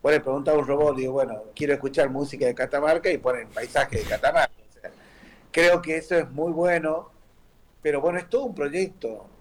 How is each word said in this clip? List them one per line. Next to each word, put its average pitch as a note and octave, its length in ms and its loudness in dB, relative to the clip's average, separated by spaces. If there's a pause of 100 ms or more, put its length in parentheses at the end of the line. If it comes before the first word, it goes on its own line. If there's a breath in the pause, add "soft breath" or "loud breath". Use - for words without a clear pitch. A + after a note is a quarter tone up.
Vos D3 100 4
le D3 80 4
preguntás C#3 340 0
a D3+ 40 4
un C#3+ 80 0
robot, C#3+ 300 2
digo, C3 160 -4
bueno, C3 300 -2 (120)
quiero C#3+ 200 0
escuchar C#3 340 0
música C#3 380 -4
de A#2+ 80 0
Catamarca D3+ 560 0
y C#3+ 80 0
ponen B2 320 -2
paisaje B2 480 -2
de G#2 60 -4
Catamarca. C#3+ 500 0 (160)
O - 100 -20
sea, - 100 -16 (640 loud breath)
creo E3+ 300 6
que D#3+ 160 -4
eso E3+ 180 -2
es D3 140 0
muy D3+ 200 -4
bueno, E3 600 0 (720)
pero D3 180 0
bueno, F3 180 0
es F3 120 -8
todo C4+ 140 0
un - 100 -6
proyecto C#3+ 760 -6 (120)